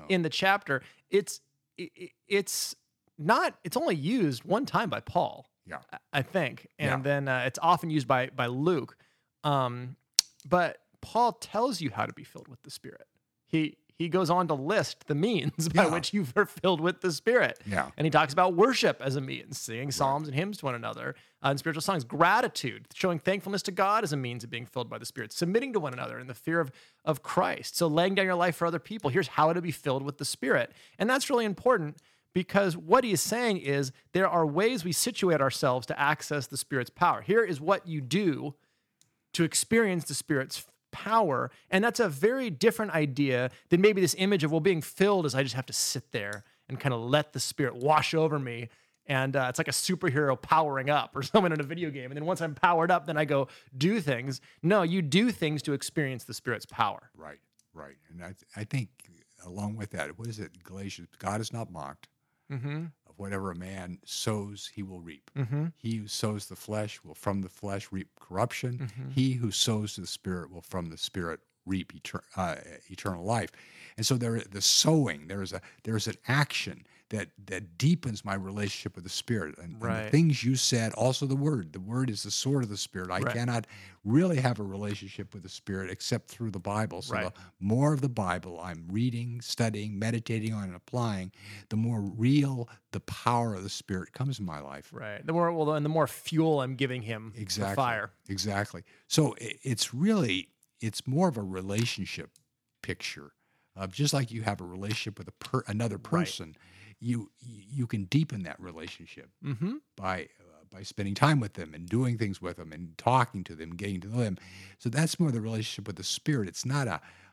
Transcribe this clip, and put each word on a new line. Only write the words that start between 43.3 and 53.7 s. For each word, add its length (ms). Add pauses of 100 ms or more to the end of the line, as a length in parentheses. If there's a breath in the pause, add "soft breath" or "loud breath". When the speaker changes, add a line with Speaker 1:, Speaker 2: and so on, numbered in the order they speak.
Speaker 1:
than 100
maybe 220
this 160
image 260
of, 80
well, 80
being 220
filled 460
is 80
I 80
just 120
have 120
to 60
sit 380
there 320 (240 soft breath)
and 120
kinda 180
let 360
the 60
Spirit 360
wash 380
over 260
me. 300 (360 soft breath)
And, 300
uh, 140
it's 100
like 80
a 40
superhero 680
powering 500
up 260
or 80
<laughs> 0
someone 280
in 80
a 40
video 280
game. 200
And 60
then 80
once 160
I'm 140
powered 360
up, 140
then 120
I 80
go 220 (300 loud breath)